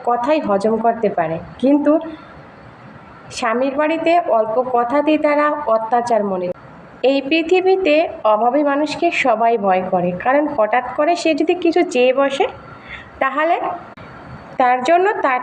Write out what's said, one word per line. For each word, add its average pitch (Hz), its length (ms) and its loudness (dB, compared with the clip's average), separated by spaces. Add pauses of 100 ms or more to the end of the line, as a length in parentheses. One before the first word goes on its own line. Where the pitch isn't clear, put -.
কথাই 247 360 0
হজম 202 360 0
করতে 226 320 0
পারে, 165 300 -2 (200)
কিন্তু 285 400 2 (1300)
স্বামীর 254 440 -2
বাড়িতে 320 460 2
অল্প 226 520 0
কথাতেই 285 460 2
তারা 294 320 2 (160)
অত্যাচার 226 580 0
মনে। 185 240 -4 (540)
এই 269 200 2
পৃথিবীতে 330 880 2 (160)
অভাবী 233 380 2
মানুষকে 294 480 0
সবাই 233 480 2
ভয় 190 320 2
করে, 180 220 0 (120)
কারণ 285 320 2
হঠাৎ 220 280 0 (120)
করে 311 200 2
সে 330 180 0
যদি 320 200 0
কিছু 349 280 0
চেয়ে 254 300 2
বসে, 277 340 0 (720)
তাহলে 302 420 0 (960)
তার 247 280 2
জন্য 359 280 4 (100)
তার 262 200 0